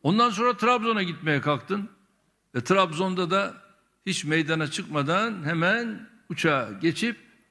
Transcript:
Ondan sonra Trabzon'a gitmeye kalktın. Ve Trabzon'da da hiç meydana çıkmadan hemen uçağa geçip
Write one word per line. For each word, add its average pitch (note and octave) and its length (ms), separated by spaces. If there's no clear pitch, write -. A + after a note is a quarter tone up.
Ondan A3 280
sonra A3 260
Trabzon'a A3+ 460
gitmeye D3+ 380
kalktın. F#3+ 500
Ve B2 100
Trabzon'da F3+ 680
da G3 240
hiç F#3 180
meydana D#3 460
çıkmadan F3 720
hemen G3 640
uçağa C#3 420
geçip G#3+ 460